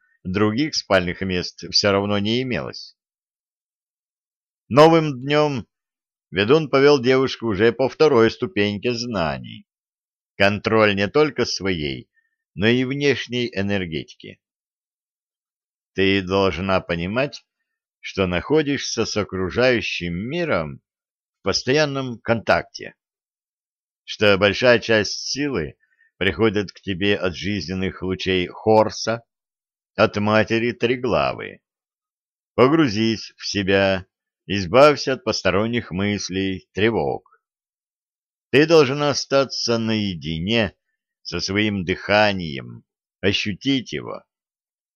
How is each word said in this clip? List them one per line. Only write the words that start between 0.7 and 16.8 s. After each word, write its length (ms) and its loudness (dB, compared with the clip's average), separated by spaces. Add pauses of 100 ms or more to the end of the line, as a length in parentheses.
спальных 460 0
мест 500 -6
все 220 2
равно 260 0
не 240 -2
имелось. 540 -8 (1700)
Новым 520 6
днем 480 0 (640)
ведун 380 4
повел 300 6
девушку 460 0
уже 260 2
по 160 -2
второй 440 4
ступеньке 600 -2
знаний. 720 -6 (720)
Контроль 600 2
не 100 0
только 380 0
своей, 640 -6 (460)
но 100 0
и 180 2
внешней 680 -2
энергетики. 880 -6 (1500)
Ты 260 2
должна 600 0